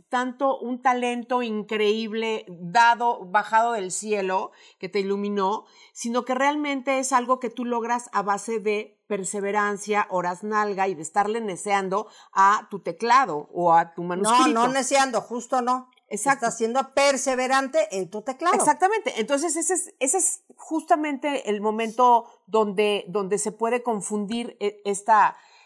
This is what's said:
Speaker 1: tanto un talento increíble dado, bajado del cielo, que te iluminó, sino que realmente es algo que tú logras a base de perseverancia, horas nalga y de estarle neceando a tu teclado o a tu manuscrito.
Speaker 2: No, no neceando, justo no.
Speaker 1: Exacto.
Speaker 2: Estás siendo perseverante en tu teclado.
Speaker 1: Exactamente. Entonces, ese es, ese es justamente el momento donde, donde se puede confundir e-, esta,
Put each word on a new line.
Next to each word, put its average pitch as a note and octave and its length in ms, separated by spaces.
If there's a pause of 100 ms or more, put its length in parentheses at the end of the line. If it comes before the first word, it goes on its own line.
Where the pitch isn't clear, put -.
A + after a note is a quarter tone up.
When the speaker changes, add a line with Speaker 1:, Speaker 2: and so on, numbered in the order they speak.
Speaker 1:
tanto B3+ 500
un B3 220
talento B3 640
increíble A3 1040
dado, A#3 800
bajado A3 480
del F#3+ 180
cielo, F#3+ 600 (280)
que F#3+ 80
te G3+ 140
iluminó, G3+ 640 (280)
sino A#3 320
que B3+ 80
realmente C#4 680
es C4 120
algo B3 280
que A#3+ 100
tú A#3 160
logras A#3+ 480
a G3+ 80
base G3+ 380
de G#3 340 (140)
perseverancia, G#3 1000
horas F#3 340
nalga G#3 440
y F#3+ 80
de D3 60
estarle G#3 400
neceando G3 680 (260)
a G#3 380
tu G3+ 80
teclado G3 720
o E3+ 220
a E3+ 200
tu F3 100
manuscrito. G#3+ 440
Speaker 2:
No, A#3 200
no C4 60
neceando, C4+ 480
justo B3 400
no. B3+ 280 (180)
Speaker 1:
Exacto. C4+ 380
Speaker 2:
Estás A3+ 120
siendo A#3+ 360
perseverante C4+ 1040
en F#3 120
tu G#3 120
teclado. E4 340
Speaker 1:
Exactamente. F#4 640
Entonces, C#4 380
ese E4 160
es, - 260
ese C#4+ 200
es - 240 (120)
justamente D4+ 960
el G#3 120
momento A3+ 640 (220)
donde, G#3 600
donde G3 280
se G#3+ 140
puede A3+ 320
confundir G#3+ 760
e-, G#3 260
esta, G3+ 500 (300)